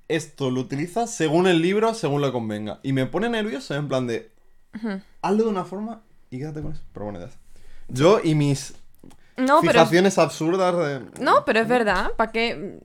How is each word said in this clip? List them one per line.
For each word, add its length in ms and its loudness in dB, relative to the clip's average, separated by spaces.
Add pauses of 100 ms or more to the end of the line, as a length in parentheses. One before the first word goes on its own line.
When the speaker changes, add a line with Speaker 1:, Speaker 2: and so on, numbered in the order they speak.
Speaker 1:
esto 440 -4
lo 100 -2
utiliza 460 -6
según 400 2
el 140 4
libro, 320 2
según 280 -2
le 100 0
convenga. 520 -6
Y 100 -2
me 120 2
pone 240 -2
nervioso, 460 -4
en 120 -4
plan 200 -2
de, 240 -6 (440)
Speaker 2:
Ujú. 260 -8 (200)
Speaker 1:
hazlo 240 2
de 40 2
una 160 -2
forma 360 -10 (280)
y 100 -10
quédate 220 -8
con 120 -6
eso. 80 -6 (120)
Pero 120 -10
bueno, 140 -8
ya 60 -10
está. 140 -16 (480)
Yo 360 4
y 120 2
mis 380 0 (640)
Speaker 2:
No, 240 6
pero 100 4
es 60 6
Speaker 1:
fijaciones 400 6
absurdas 600 2
de 460 -4
Speaker 2:
No, 220 4
pero 140 2
es 80 0
Speaker 1:
¿no? 60 2
Speaker 2:
verdad. 440 0
¿Para 140 0
qué? 540 -4